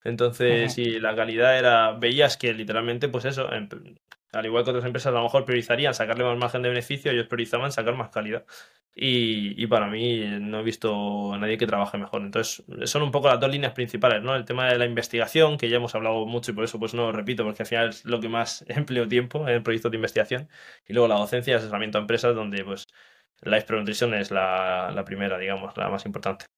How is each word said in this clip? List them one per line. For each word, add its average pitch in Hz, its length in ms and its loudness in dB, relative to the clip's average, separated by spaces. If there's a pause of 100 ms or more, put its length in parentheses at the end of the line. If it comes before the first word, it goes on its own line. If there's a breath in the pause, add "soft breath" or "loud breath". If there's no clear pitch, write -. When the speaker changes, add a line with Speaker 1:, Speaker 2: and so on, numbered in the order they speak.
Speaker 1:
Entonces, 117 680 2
Speaker 2:
Ujú. - 40 -6
Speaker 1:
sí, 117 240 0
la 110 160 0
calidad 113 440 4
era, 117 320 6
veías 123 460 2
que 117 160 0
literalmente, 117 560 -2
pues 120 160 -4
eso, 135 260 -2
en, 107 160 -6 (640)
al 110 140 -4
igual 117 180 2
que 120 60 -2
otras 123 160 0
empresas 127 260 -2
a 120 60 2
lo 117 60 2
mejor 131 200 2
priorizarían 123 500 0
sacarle 113 300 0
más 120 140 0
margen 123 240 -2
de 123 80 0
beneficio, 127 420 -2
ellos 117 160 0
priorizaban 123 460 -2
sacar 117 220 0
más 123 140 -6
calidad. 107 360 -6 (500 loud breath)
Y, 110 680 0
y 117 60 -2
para 107 200 2
mí 113 360 -2 (160)
no 107 200 -6
he 110 40 -6
visto 104 720 -2
a 101 40 -6
nadie 107 200 -2
que 113 100 0
trabaje 101 300 0
mejor. 101 240 -6
Entonces, 101 420 -4 (220)
son 147 180 0
un 139 80 -2
poco 139 160 4
las 123 120 6
dos 135 120 2
líneas 139 220 -2
principales, 113 500 2
¿no? 127 120 0
El 127 100 -4
tema 127 260 0
de 123 60 4
la 123 80 2
investigación, 120 720 2
que 120 120 0
ya 120 80 2
hemos 120 160 -2
hablado 113 320 0
mucho 117 260 -4
y - 40 -4
por 107 80 -2
eso, 110 160 -4
pues, 107 140 -4
no 120 140 0
lo 113 40 -2
repito, 107 320 -2
porque 107 200 -4
al 107 40 -8
final 117 220 2
es - 160 -16
lo 117 160 -2
que 113 80 -4
más 117 380 -4
<laughs> - 20 -20
empleo 123 380 0
tiempo 123 420 0
en 120 140 2
proyectos 113 280 0
de 113 60 -4
investigación. 123 500 -2 (400 loud breath)
Y 98 60 -10
luego 117 160 6
la 107 60 4
docencia 120 380 0
y - 40 6
asesoramiento 107 400 -2
a 107 40 2
empresas, 117 320 2
donde, 101 300 -4
pues, 98 220 -8 (560 soft breath)
Life 107 260 2
Pro 113 120 0
Nutrition 107 360 0
es 101 160 -4
la, 92 640 0
la 98 120 -4
primera, 98 320 -4
digamos, 95 400 -6
la 98 120 -2
más 98 160 -6
importante. 101 400 -6 (120)